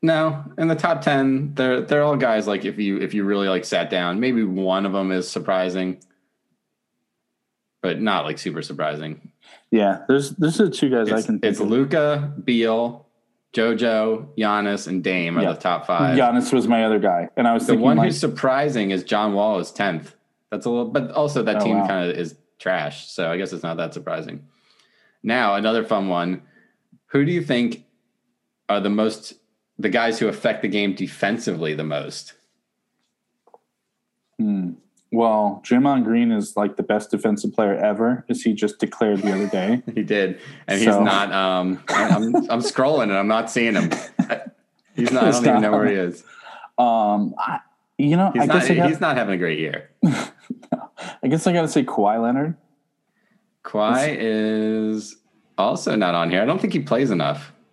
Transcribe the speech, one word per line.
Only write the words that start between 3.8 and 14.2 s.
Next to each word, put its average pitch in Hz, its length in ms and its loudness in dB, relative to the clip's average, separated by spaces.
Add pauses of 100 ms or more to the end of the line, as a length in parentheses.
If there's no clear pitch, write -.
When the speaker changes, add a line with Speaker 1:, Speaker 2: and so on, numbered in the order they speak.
Speaker 1:
down, 90 300 0
maybe 123 240 0
one 95 420 0
of 98 80 -2
them 95 180 -2
is 90 180 -2
surprising, 92 720 -2 (1800)
but - 200 -2
not, 98 240 0
like, 78 120 -6
super 80 240 -8
surprising. 76 720 -8 (400)
Speaker 2:
Yeah, 101 360 2
there's, 139 240 2
there's 160 260 0
the 202 120 4
two 147 200 0
guys 117 220 2
I 110 60 2
Speaker 1:
It's, 110 80 -2
Speaker 2:
can 110 140 -2
think 107 120 0
Speaker 1:
it's 98 100 -4
Speaker 2:
of. 101 80 -2
Speaker 1:
Luka, 143 640 0 (100)
Beal, 117 600 -2 (480)
JoJo, 113 840 0